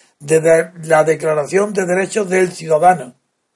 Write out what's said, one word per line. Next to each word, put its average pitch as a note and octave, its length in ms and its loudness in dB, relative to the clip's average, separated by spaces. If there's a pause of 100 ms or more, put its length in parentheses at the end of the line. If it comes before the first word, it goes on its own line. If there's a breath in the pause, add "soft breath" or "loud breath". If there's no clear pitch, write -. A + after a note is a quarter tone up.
(200 soft breath)
de D3+ 200 2
la, E3 320 2 (120)
la D#3 200 2
Declaración D#3 680 -2
de F#3+ 120 -4
Derechos F#3 460 -4
del F#3 220 0
Ciudadano, D#3+ 640 0 (420)